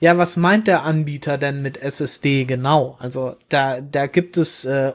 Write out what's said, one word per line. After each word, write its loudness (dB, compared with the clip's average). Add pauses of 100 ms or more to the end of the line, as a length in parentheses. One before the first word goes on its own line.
ja, 6
was 0
meint 2
der 2
Anbieter -2
denn -4
mit -8
S -2
S -2
D 2
genau? 0
Also -8 (120)
da, 0
da -2
gibt -2
es, 0
äh, 0